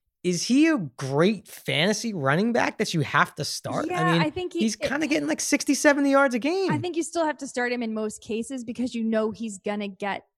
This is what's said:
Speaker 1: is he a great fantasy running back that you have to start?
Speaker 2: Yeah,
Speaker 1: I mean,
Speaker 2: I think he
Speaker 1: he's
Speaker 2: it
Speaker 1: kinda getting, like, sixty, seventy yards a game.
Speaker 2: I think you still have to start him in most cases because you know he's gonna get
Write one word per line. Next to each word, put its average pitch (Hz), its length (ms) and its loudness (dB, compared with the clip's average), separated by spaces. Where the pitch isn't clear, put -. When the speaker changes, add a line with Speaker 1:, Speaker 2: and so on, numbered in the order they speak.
Speaker 1:
is 180 220 -2
he 285 240 4
a 302 100 2
great 160 680 0
fantasy 180 680 0
running 170 400 2
back - 240 0
that - 160 -2
you 156 80 2
have 151 320 2
to 143 100 -6
start? - 440 -4
Speaker 2:
Yeah, 359 120 -2
Speaker 1:
I 359 120 4
mean, - 100 4
Speaker 2:
I 311 80 0
think 359 240 -6
he 339 60 -4
Speaker 1:
he's 220 160 0
Speaker 2:
it - 40 -20
Speaker 1:
kinda 294 260 -2
getting, 294 220 0
like, 302 140 -2
sixty, 285 320 0
seventy 285 380 4
yards 277 220 4
a 247 40 -2
game. 339 340 0
Speaker 2:
I 302 60 0
think 349 180 -6
you 339 60 0
still 330 240 -2
have 294 120 -2
to 277 80 -10
start 247 260 -4
him 247 100 -4
in 220 100 -4
most 214 300 -6
cases 233 420 -6
because 233 300 -6
you 226 100 -2
know 220 280 0
he's 202 260 -10
gonna 208 300 -6
get 196 360 -8